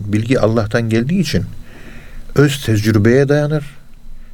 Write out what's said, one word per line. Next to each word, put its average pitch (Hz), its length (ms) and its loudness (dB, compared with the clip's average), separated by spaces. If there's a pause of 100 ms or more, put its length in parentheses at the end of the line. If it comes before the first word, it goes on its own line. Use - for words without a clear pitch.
bilgi 110 340 0
Allah'tan 113 500 2
geldiği 120 300 2
için 139 260 0 (920)
öz 139 300 2
tecrübeye 110 640 4
dayanır 147 340 0 (720)